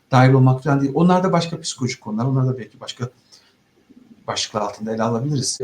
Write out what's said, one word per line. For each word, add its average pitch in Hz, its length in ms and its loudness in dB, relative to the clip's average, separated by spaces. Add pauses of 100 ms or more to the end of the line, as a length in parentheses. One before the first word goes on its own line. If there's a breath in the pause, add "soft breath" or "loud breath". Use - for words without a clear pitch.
(140)
dahil 131 180 6
olmak 131 320 4
falan 139 160 0
değil. 139 140 -2
Onlar 180 300 2
da 190 80 0
başka 165 280 -2
psikolojik - 400 -8
konular. 110 240 -6
Onlar 131 220 0
da 127 120 -2
belki - 220 -18
başka 110 280 -12 (1200 soft breath)
başlıklar 107 340 -6
altında 110 340 -6
ele 113 80 -2
alabiliriz. 120 600 -2